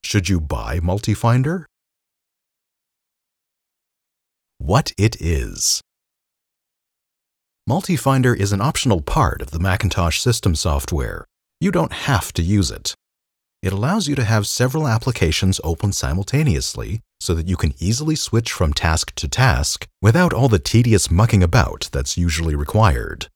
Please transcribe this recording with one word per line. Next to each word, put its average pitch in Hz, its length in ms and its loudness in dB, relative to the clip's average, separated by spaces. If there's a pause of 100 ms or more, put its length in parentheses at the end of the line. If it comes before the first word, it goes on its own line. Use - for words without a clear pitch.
Should 98 240 0
you 90 120 2
buy 80 380 -4
Multifinder? 117 840 0 (3000)
What 90 380 0
it 107 240 0
is. 65 600 -2 (1900)
Multifinder 131 680 2
is 98 140 0
an 98 80 0
optional 113 400 0
part - 420 0
of - 80 -10
the 82 80 -6
Macintosh 90 600 0
system 113 340 0
software. 69 720 -4 (360)
You 180 120 0
don't 170 200 0
have - 420 -2
to 85 80 0
use 92 280 2
it. - 240 -10 (680)
It 95 120 -2
allows 147 340 0
you 143 80 0
to - 80 0
have 107 240 2
several 139 400 0
applications 95 760 0
open 82 280 -2
simultaneously 92 1080 -2 (180)
so - 160 -2
that 82 140 -2
you 90 80 0
can 76 240 0
easily 135 340 0
switch - 380 -2
from 76 200 0
task - 440 -2
to - 100 -6
task 78 580 0 (160)
without 143 320 4
all 127 140 2
the 104 140 4
tedious 113 500 2
mucking 98 320 4
about 85 480 2
that's 67 260 -4
usually 82 380 0
required. 73 800 0